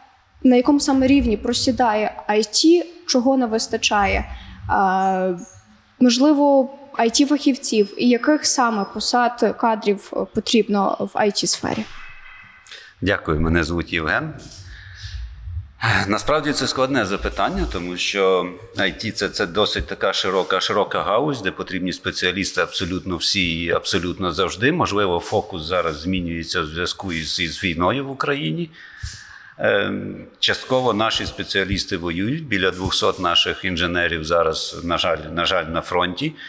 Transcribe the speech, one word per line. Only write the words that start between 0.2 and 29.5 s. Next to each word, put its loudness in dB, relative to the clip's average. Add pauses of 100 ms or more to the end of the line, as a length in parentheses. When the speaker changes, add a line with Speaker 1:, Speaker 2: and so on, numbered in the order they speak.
Speaker 1:
на 8
якому 6
саме 4
рівні 4
просідає 0
I 4
T, 4 (240)
чого 4
не 2
вистачає? 0 (440)
А, 2 (680)
можливо, 6 (240)
I 4
T 6
фахівців 2
і 2
яких 4
саме 2 (100)
посад, 2
кадрів, 0
е, -6 (180)
потрібно 2 (180)
в -4
I 4
T 0
сфері? -2 (1160)
Speaker 2:
Дякую, 0
мене 4
звуть -2
Євген. -2 (1700)
Насправді 0
це 0
складне 0
запитання, -2
тому -6
що 2 (240)
I -2
T -4
це, -2
це -2
досить 0
така -2
широка, 0
широка 0
галузь, 0
де -2
потрібні -6
спеціалісти -2
абсолютно -2
всі 0
і -2
абсолютно -2
завжди. 0
Можливо, 2
фокус -4
зараз -2
змінюється -4
в -2
зв'язку -6
із, -4
із -4
війною -2
в -10
Україні. -4 (880)